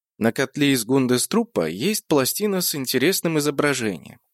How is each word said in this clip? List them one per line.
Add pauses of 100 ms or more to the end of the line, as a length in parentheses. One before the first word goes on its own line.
(180)
На
котле
из
Гундеструпа
есть
пластина
с
интересным
изображением. (140)